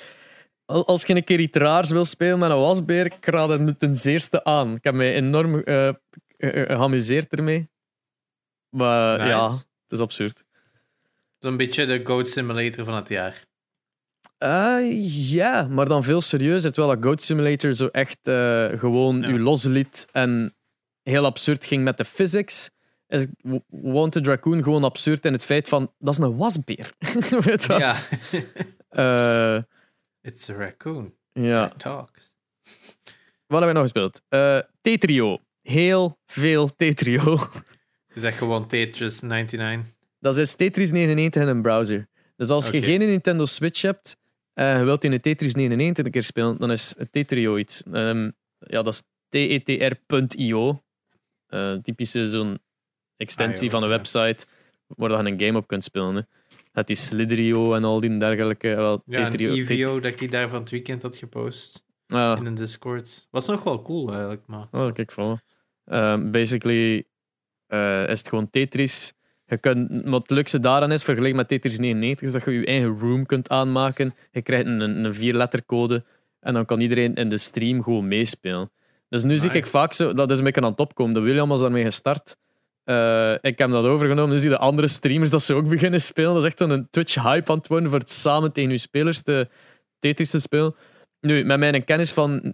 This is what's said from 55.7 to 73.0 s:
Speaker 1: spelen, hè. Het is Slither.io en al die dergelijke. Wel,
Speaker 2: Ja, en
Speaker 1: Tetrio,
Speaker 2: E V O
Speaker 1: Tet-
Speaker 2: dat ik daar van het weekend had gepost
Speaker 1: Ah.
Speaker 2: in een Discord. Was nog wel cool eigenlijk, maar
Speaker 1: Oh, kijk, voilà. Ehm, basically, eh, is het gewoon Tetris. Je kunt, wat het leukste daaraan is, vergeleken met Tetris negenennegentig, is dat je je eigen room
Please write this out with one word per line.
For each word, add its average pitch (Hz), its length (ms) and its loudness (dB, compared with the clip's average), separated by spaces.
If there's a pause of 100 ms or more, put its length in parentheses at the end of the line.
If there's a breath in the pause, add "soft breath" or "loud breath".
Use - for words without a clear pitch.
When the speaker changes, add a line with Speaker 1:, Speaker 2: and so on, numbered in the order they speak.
Speaker 1:
spelen, 95 320 -4
hè. 101 60 -4 (500 soft breath)
Het - 180 -4
is - 180 -2
Slither.io 113 680 0
en 110 80 0
al 110 160 0
die 110 180 -2
dergelijke. 110 580 0
Wel, 107 300 0
Speaker 2:
Ja, 120 180 -4
en 117 60 -2
Speaker 1:
Tetrio, 117 240 -2
Speaker 2:
E 131 120 -2
V 127 220 -2
O 135 60 -2
Speaker 1:
Tet- 127 180 -4
Speaker 2:
dat 120 100 -10
ik 127 100 -6
daar 123 180 -2
van 120 100 -8
het 113 100 -14
weekend 123 320 -8
had 123 140 -12
gepost - 720 -12 (220)
Speaker 1:
Ah. 117 320 0
Speaker 2:
in 120 60 -8
een 117 100 -8
Discord. 120 760 -10
Was - 160 -4
nog 202 160 -4
wel 180 180 -4
cool 160 300 -8
eigenlijk, 101 340 -8
maar 107 260 -16
Speaker 1:
Oh, 127 220 -2
kijk, 113 180 -8
voilà. 110 340 -4 (400)
Ehm, 107 460 0
basically, 113 720 0 (640)
eh, 101 420 -2
is 113 100 -2
het - 100 -12
gewoon 107 200 -2
Tetris. 135 640 -2 (320)
Je 117 120 -4
kunt, 123 480 0
wat 127 160 0
het - 80 -14
leukste 139 300 0
daaraan 139 320 2
is, 151 120 0
vergeleken 131 320 0
met 127 120 0
Tetris 123 320 -2
negenennegentig, 123 480 -2
is 131 60 -4
dat 127 120 -4
je 139 60 -2
je 120 140 -2
eigen 120 340 0
room 127 260 0